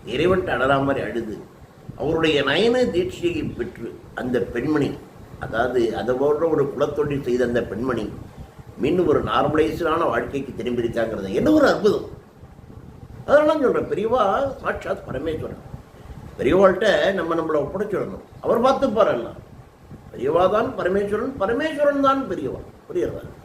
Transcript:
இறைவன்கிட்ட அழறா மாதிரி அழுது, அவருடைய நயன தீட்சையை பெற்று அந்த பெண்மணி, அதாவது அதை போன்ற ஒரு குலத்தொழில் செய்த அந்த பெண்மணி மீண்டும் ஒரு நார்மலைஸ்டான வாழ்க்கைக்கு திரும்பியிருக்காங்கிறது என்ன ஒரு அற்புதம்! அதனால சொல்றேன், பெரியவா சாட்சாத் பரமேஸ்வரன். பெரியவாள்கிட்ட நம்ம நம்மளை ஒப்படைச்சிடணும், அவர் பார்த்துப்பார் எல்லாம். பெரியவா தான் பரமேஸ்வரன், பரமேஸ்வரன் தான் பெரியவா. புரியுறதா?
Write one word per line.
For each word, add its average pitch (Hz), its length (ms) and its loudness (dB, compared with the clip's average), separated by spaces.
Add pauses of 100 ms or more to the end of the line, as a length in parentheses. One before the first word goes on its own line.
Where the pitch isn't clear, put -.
இறைவன்கிட்ட 165 480 0
அழறா 135 280 4
மாதிரி 127 220 0
அழுது, 107 300 -4 (640)
அவருடைய 160 460 2
நயன 220 400 4
தீட்சையை 175 600 -2 (140)
பெற்று 113 320 -8 (260)
அந்த 123 240 -2
பெண்மணி, 147 520 0 (480)
அதாவது 117 580 0
அதை 117 180 0
போன்ற 147 320 2
ஒரு 143 260 2
குலத்தொழில் 143 500 -2
செய்த 123 200 0
அந்த 120 180 0
பெண்மணி 110 440 -4 (720)
மீண்டும் 170 300 2
ஒரு 131 160 4
நார்மலைஸ்டான 156 840 2
வாழ்க்கைக்கு 123 520 -2
திரும்பியிருக்காங்கிறது 113 760 -2
என்ன - 180 2
ஒரு 294 160 6
அற்புதம்! 175 400 2 (1160)
அதனால 302 360 6
சொல்றேன், 175 300 2
பெரியவா 220 320 0 (380)
சாட்சாத் 190 460 -4
பரமேஸ்வரன். - 540 -6 (760)
பெரியவாள்கிட்ட 180 760 4
நம்ம 165 220 -2
நம்மளை 156 260 0
ஒப்படைச்சிடணும், 143 640 -4 (180)
அவர் 220 200 2
பார்த்துப்பார் 240 520 2
எல்லாம். - 260 -6 (720)
பெரியவா 151 400 0
தான் 233 240 2
பரமேஸ்வரன், 202 640 -2
பரமேஸ்வரன் 285 640 0
தான் 269 280 2
பெரியவா. 139 320 -6 (220)
புரியுறதா? - 380 -4 (240)